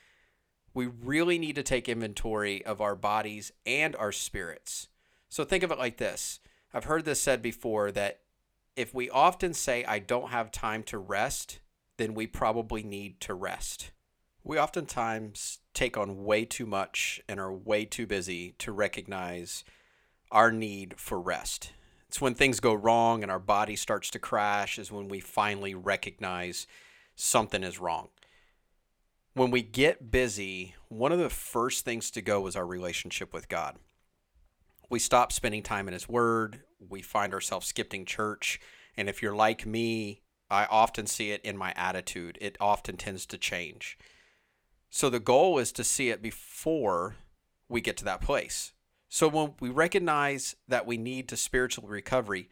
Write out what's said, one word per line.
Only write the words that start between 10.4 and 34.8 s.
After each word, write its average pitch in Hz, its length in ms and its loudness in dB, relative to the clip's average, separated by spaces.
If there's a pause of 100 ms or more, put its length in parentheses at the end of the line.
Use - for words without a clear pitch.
time 110 320 -4
to - 140 -10
rest," 101 600 -2 (360)
then 110 180 -2
we 110 140 -4
probably 110 560 -2
need 101 380 -10
to - 120 -6
rest. - 580 -8 (540)
We 151 140 -2
oftentimes 113 1000 -2 (140)
take 127 220 0
on 98 300 -4
way 107 180 4
too 117 220 -6
much - 640 -2
and 101 100 -6
are 95 140 -4
way 104 320 0
too 113 200 -6
busy 90 540 -2
to 107 140 -6
recognize 92 920 -4 (680)
our 113 200 10
need 101 480 -6
for - 180 -6
rest. - 540 -4 (380)
It's - 100 -4
when 127 160 2
things 131 240 4
go 120 140 6
wrong 113 500 6
and 98 80 -2
our 92 80 0
body 104 380 2
starts - 320 -2
to 113 100 -8
crash 104 580 0
is 101 140 -12
when 101 160 -8
we 98 140 -6
finally 101 520 0
recognize 92 920 -4 (480)
something 110 480 2
is 90 160 -8
wrong. 85 300 -2 (1200)
When 127 180 4
we 123 120 4
get 113 500 2
busy, 101 640 -2 (140)
one 123 240 0
of 180 60 4
the 135 100 2
first - 560 -2
things 113 260 -4
to 117 100 -8
go 101 240 2
is 92 120 -6
our 90 100 -2
relationship 90 640 -6
with 82 160 -10
God. 78 320 -4 (1080)